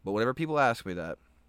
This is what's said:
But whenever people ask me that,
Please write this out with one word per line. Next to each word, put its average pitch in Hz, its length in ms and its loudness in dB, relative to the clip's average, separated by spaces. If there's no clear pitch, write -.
But 95 100 -4
whenever 113 200 2
people 151 260 -2
ask 123 280 2
me 92 60 -6
that, 82 260 -8